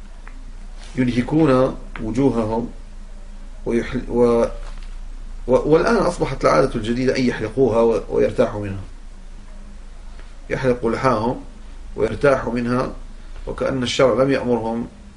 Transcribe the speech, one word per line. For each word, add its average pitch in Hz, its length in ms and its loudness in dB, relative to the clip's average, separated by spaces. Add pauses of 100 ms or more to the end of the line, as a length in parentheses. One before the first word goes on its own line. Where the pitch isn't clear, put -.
(960)
ينهكون 127 800 4 (260)
وجوههم 113 680 2 (960)
ويحل-، 117 420 0
و-، 120 360 6 (1000)
و-، 127 240 4
والآن 170 260 6
أصبحت 160 480 0
العادة 139 300 4
الجديدة 120 420 0
أن 131 60 2
يحلقوها 117 580 2
و-، 113 280 4
ويرتاحوا 113 520 2
منها، 98 220 -6 (1700)
يحلقوا 123 400 0
لحاهم 120 500 0 (560)
ويرتاحوا 113 560 2
منها، 123 400 0 (540)
وكأن 127 360 -2
الشرع 127 400 4
لم 139 80 4
يأمرهم 117 580 0 (280)